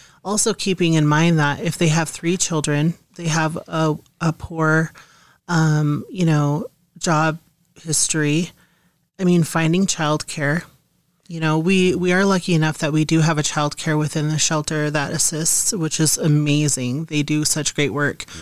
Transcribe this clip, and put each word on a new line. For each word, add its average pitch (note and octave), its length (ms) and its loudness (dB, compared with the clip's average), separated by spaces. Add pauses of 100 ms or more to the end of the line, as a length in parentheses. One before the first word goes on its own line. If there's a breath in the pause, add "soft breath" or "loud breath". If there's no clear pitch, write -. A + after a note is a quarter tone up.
(240 loud breath)
also G3+ 300 0
keeping F3 400 0
in D#3 140 4
mind D#3+ 320 4
that C#3+ 220 0
if E3 160 -4
they E3+ 120 2
have D#3 200 0
three F3 280 -4
children, D3+ 560 0 (220)
they E3+ 120 -6
have D#3+ 300 -2 (100)
a, D#3+ 300 0 (240)
a E3 120 0
poor, D#3+ 580 0 (560 loud breath)
um, D3+ 640 2
you F#3 160 -2
know, D3 420 2 (320)
job D#3 380 0 (440)
history, D#3 680 -2 (720 soft breath)
I - 20 4
mean, F3 180 4
finding E3 420 0
childcare. D3+ 800 -2 (640)
You E3 100 -10
know, D#3 180 2
we, F#3 380 4
we F3+ 160 0
are F#3 140 2
lucky F#3 300 2
enough D#3 240 2
that D3+ 120 -2
we D#3 140 2
do D#3+ 160 2
have D#3 160 2
a D3+ 40 0
childcare D3+ 560 -2
within D3+ 300 -2
the D#3 100 0
shelter D3+ 540 -2
that D3 220 -2
assists, - 580 -2
which D#3+ 300 -4
is D#3 160 2
amazing. D3 880 0
They D3+ 180 -2
do D3+ 220 -2
such - 280 -2
great C#3+ 200 -2
work. C#3+ 320 -4 (160)